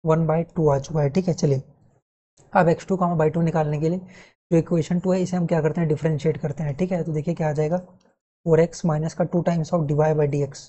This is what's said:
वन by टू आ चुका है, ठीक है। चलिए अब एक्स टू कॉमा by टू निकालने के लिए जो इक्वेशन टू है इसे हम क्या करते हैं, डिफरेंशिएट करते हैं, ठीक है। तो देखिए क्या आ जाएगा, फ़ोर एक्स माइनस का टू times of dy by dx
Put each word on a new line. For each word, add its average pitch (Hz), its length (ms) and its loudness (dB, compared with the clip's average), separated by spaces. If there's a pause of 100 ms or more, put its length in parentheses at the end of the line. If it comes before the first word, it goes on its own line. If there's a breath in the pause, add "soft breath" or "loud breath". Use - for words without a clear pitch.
वन 160 240 2
by 156 160 0 (120)
टू 156 140 2
आ 139 100 2
चुका 156 220 -4
है, 143 80 2
ठीक 180 180 0
है। 165 60 0
चलिए 135 280 0 (920)
अब 170 160 4
एक्स - 180 -2
टू 190 100 0
कॉमा 175 260 0
by 151 100 2
टू 170 80 0
निकालने 156 380 0
के 160 100 0
लिए 185 100 -2 (520 loud breath)
जो 170 60 4
इक्वेशन 170 420 0
टू 185 120 -2
है 185 100 2
इसे 180 160 -2
हम 175 80 0
क्या 165 160 0
करते 156 200 0
हैं, 160 80 0
डिफरेंशिएट 156 480 0
करते 156 260 -6
हैं, 143 120 -4
ठीक 185 160 -2
है। 170 120 -2
तो 160 80 -6
देखिए 156 220 -2
क्या 160 160 -2
आ - 20 -2
जाएगा, 151 260 0
फ़ोर - 800 -2
एक्स 170 260 0
माइनस 156 280 0
का 180 100 -2
टू 165 260 0
times 170 240 -2
of 160 140 0
dy 147 120 0
by 151 300 2
dx 143 400 -4